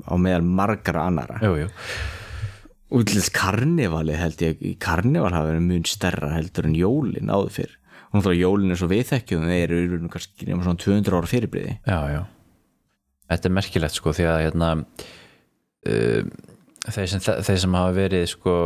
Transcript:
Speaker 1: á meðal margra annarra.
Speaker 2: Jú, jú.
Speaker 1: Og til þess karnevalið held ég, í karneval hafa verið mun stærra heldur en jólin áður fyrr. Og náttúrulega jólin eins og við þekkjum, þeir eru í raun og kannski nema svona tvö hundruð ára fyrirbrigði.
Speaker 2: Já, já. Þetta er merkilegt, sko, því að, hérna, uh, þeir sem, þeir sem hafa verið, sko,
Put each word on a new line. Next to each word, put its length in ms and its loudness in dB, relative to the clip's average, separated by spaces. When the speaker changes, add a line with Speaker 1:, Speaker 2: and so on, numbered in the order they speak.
Speaker 1:
á 160 -6
meðal 240 4
margra 640 0
annarra. 320 -4
Speaker 2:
Jú, 160 2
jú. 140 -4
Speaker 1:
Og 160 4
til 80 0
þess 160 0
karnevalið 880 0
held 240 -2
ég, 160 0
í 160 -6
karneval 560 0
hafa 220 0
verið 160 2
mun 180 0
stærra 460 -2
heldur 340 -2
en 80 2
jólin 560 0
áður 240 0
fyrr. 220 -8
Og 80 2
náttúrulega 240 4
jólin 320 2
eins 80 -2
og 80 2
við 160 2
þekkjum, 400 0
þeir 160 2
eru 160 0
í 80 0
raun 160 -4
og 80 -8
kannski 380 -10
nema 160 -2
svona 180 0
tvö 140 4
hundruð 240 2
ára 100 -4
fyrirbrigði. 460 -2
Speaker 2:
Já, 120 2
já. 100 -2
Þetta 180 0
er 80 2
merkilegt, 400 -2
sko, 160 0
því 160 2
að, 160 2
hérna, 240 2
uh, 600 -2
þeir 260 -4
sem, 140 -2
þeir 160 4
sem 160 2
hafa 180 2
verið, 320 2
sko, 260 -2